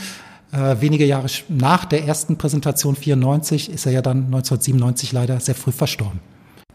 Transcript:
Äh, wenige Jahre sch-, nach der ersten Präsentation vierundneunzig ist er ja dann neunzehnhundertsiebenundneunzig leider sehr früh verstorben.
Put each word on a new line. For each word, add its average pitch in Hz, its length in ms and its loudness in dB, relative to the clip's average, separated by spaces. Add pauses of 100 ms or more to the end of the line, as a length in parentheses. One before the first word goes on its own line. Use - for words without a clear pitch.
(520)
Äh, 135 280 2
wenige 151 240 4
Jahre 139 240 2
sch-, - 200 -6
nach 156 360 2
der 151 220 -2
ersten 151 300 0
Präsentation 143 600 0
vierundneunzig 143 760 0
ist 156 160 -8
er 127 60 2
ja 131 100 2
dann 131 280 0
neunzehnhundertsiebenundneunzig 127 840 0
leider 123 260 0
sehr 123 160 -2
früh - 160 -2
verstorben. 104 480 -4 (560)